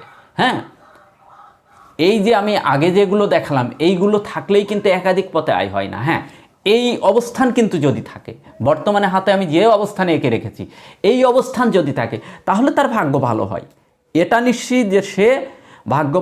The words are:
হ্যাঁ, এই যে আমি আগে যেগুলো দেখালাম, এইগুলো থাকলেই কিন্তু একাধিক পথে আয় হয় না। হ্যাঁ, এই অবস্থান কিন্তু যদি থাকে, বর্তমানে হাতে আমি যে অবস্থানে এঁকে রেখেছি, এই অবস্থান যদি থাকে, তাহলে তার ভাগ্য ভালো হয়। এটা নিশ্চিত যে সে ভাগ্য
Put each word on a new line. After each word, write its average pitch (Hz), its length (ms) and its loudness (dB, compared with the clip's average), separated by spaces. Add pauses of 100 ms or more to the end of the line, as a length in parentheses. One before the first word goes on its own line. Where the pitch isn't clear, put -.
(400)
হ্যাঁ, 208 200 0 (1400)
এই 185 160 4 (100)
যে 226 100 2
আমি 208 180 0 (200)
আগে 147 240 2
যেগুলো 202 300 2
দেখালাম, 147 400 0 (120)
এইগুলো 196 380 2 (140)
থাকলেই 196 340 0
কিন্তু 208 240 -4
একাধিক 185 460 0
পথে 156 240 -2
আয় 98 140 -2
হয় 98 200 -4
না। 98 140 -8
হ্যাঁ, 139 140 -2 (440)
এই 226 200 2 (160)
অবস্থান 233 460 0 (100)
কিন্তু 220 180 2 (100)
যদি 113 160 0 (100)
থাকে, - 220 -18 (300)
বর্তমানে 202 440 0
হাতে 185 300 0
আমি 190 80 -2 (100)
যে 180 80 4 (140)
অবস্থানে 196 360 -2
এঁকে 139 220 0
রেখেছি, 107 280 -8 (400)
এই 240 160 2 (120)
অবস্থান 247 360 0 (100)
যদি 143 160 0
থাকে, 113 240 -4 (280)
তাহলে 214 260 2
তার 285 240 2
ভাগ্য 160 180 0 (140)
ভালো 110 240 0
হয়। - 140 -10 (500)
এটা 170 220 2 (100)
নিশ্চিত 247 460 0
যে 190 80 4 (120)
সে 202 140 2 (680)
ভাগ্য 143 280 0